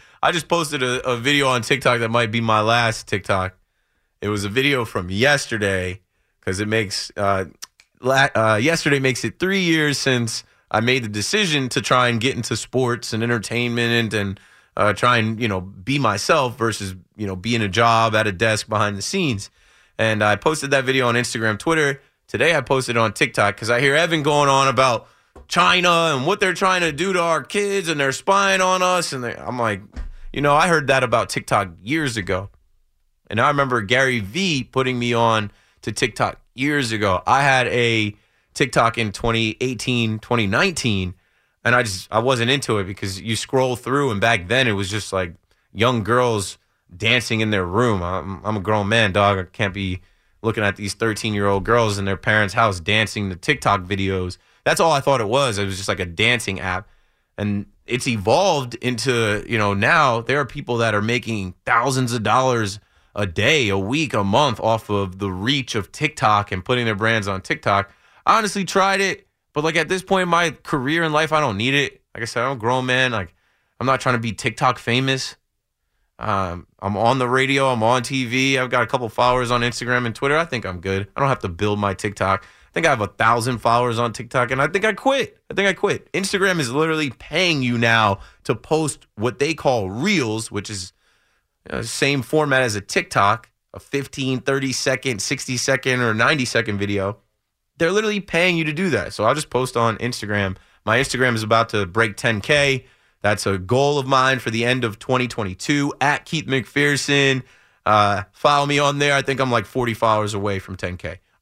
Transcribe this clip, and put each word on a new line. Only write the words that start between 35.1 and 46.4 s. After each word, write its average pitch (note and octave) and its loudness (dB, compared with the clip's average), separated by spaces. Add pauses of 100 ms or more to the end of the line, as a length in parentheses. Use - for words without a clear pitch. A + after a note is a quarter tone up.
on A2+ 2 (300)
to A#2 -6
TikTok G#2+ -4 (140)
years C#3 -2
ago. G2+ 0
I C3 4
had C3 2
a A2+ 0 (380)
TikTok A#2+ 2
in G#2+ -4
twenty A2+ -2
eighteen, A#2 -2
twenty A#2 0
nineteen, G#2+ -2 (500)
and A#2 4
I B2 2
just, G2 -6
I A2 2
wasn't A#2+ 0
into C3 0
it G2 -2
because F#2+ -8
you G#2+ -4
scroll C3 0
through, C3+ -2
and G2+ -2
back A2+ 2
then B2 2
it A2 2
was G2 -2
just, G2+ -6
like, F2+ -4 (380)
young A2+ 0
girls A2+ 0 (400)